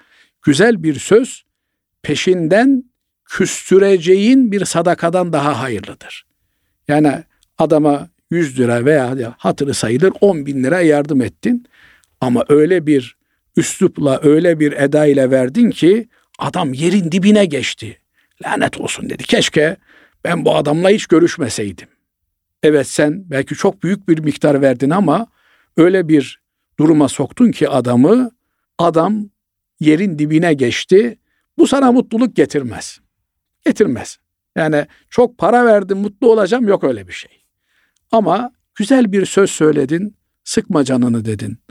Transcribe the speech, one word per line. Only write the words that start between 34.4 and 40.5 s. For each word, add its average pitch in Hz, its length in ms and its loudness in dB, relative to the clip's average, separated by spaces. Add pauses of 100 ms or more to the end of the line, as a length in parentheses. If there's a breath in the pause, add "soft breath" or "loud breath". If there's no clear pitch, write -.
Yani 156 300 -2 (240 soft breath)
çok 247 280 0
para 240 280 2
verdim, 196 320 2
mutlu 208 340 0
olacağım, 220 360 0
yok 196 160 0
öyle 113 240 -4
bir 90 60 -20
şey. - 180 -18 (800)
Ama 214 400 -2 (240)
güzel 226 360 0
bir 190 140 -2
söz 196 260 0
söyledin, 156 640 -2 (280)
"Sıkma 180 400 -2